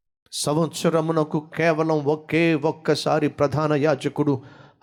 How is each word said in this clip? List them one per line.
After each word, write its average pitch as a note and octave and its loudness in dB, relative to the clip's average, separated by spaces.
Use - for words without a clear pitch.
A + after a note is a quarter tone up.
సంవత్సరమునకు D#3+ 0
కేవలం D#3+ 2
ఒకే D#3 0
ఒక్కసారి D3+ 0
ప్రధాన D3 0
యాజకుడు C#3+ 0